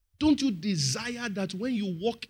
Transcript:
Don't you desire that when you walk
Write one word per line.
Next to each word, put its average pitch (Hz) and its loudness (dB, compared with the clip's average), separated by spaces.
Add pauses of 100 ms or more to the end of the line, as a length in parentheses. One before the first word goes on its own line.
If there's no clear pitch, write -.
(180)
Don't 294 4
you 269 4
desire 208 -2
that 190 -2
when 240 -2
you 190 -2
walk 220 -2